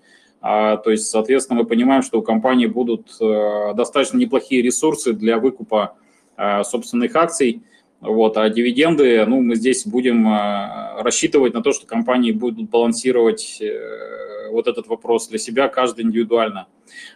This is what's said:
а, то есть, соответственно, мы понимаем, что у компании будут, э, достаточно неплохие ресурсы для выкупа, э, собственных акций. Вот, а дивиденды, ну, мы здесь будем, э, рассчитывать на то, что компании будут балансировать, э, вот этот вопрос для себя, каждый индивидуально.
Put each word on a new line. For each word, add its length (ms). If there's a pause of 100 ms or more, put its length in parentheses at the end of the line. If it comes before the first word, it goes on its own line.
(400)
а, 380
то 120
есть, 140
соответственно, 560
мы 40
понимаем, 380
что 160
у 40
компании 440
будут, 400 (140)
э, 560
достаточно 420
неплохие 440
ресурсы 500
для 260
выкупа, 580 (440)
э, 220
собственных 540
акций. 480 (360)
Вот, 360
а 120
дивиденды, 800
ну, 140
мы 160
здесь 280
будем, 440
э, 720
рассчитывать 500
на 100
то, 100
что 120
компании 460
будут 400
балансировать, 920
э, 920
вот 160
этот 180
вопрос 400
для 120
себя, 280
каждый 380
индивидуально. 640 (480)